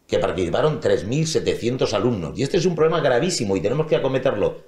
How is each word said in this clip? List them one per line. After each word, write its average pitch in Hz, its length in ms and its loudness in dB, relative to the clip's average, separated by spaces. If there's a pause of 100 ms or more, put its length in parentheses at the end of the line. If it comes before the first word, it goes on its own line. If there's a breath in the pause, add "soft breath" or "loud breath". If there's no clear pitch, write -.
que 104 120 0
participaron 98 600 0
tres 101 260 0
mil 147 220 0
setecientos 120 680 -2
alumnos. 98 440 -2
Y 110 60 -2
este 139 140 0
es 156 80 2
un 180 100 0
problema 160 260 2
gravísimo 127 540 0
y 92 60 0
tenemos 135 260 0
que 165 80 2
acometerlo 123 720 0